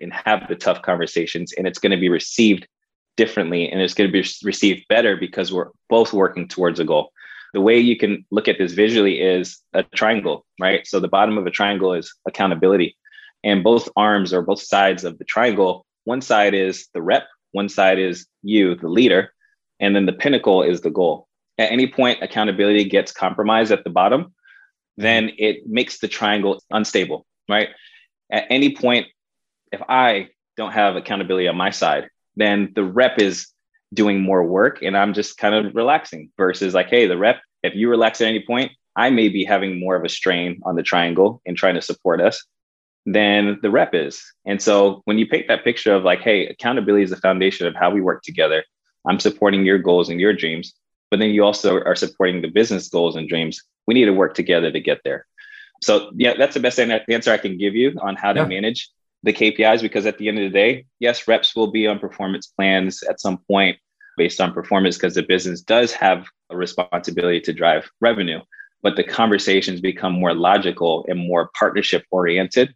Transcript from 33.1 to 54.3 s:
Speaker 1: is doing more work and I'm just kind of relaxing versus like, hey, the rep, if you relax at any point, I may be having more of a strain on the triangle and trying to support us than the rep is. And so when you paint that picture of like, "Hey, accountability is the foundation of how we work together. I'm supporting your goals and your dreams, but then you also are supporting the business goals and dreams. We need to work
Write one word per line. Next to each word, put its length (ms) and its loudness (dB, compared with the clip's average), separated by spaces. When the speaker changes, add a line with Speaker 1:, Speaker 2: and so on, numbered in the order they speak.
Speaker 1:
is 280 0
doing 260 2
more 220 2
work 400 0
and 140 -2
I'm 180 2
just 240 -6
kind 160 0
of 220 -2
relaxing 600 -2
versus 380 -2
like, 160 0
hey, 160 4
the 100 0
rep, 240 0
if 140 -4
you 120 0
relax 320 2
at 60 2
any 180 -2
point, 280 -4
I 140 2
may 180 4
be 160 -2
having 340 -2
more 160 -2
of 100 -2
a 40 -4
strain 560 -4
on 100 -4
the 80 -2
triangle 640 0
and 100 -8
trying 200 0
to 40 -4
support 300 -2
us 240 0
than 560 2
the 80 0
rep 240 0
is. 260 -4
And 160 -4
so 440 4
when 140 0
you 80 2
paint 200 -2
that 160 0
picture 320 0
of 80 2
like, 180 2
"Hey, 280 0
accountability 560 0
is 60 -4
the 60 -6
foundation 400 0
of 80 -6
how 140 2
we 100 0
work 240 -2
together. 400 0
I'm 120 0
supporting 440 0
your 140 4
goals 320 2
and 100 -4
your 120 4
dreams, 420 -6
but 100 0
then 100 2
you 140 4
also 360 2
are 140 0
supporting 480 -2
the 60 -6
business 400 0
goals 260 0
and 140 -10
dreams. 340 -6
We 80 2
need 120 6
to 160 2
work 120 0